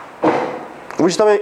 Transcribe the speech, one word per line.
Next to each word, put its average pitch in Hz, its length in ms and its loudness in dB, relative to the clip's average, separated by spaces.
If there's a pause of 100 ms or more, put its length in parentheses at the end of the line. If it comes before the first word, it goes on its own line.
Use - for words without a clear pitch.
(1000)
which 175 180 2
다음에 214 240 4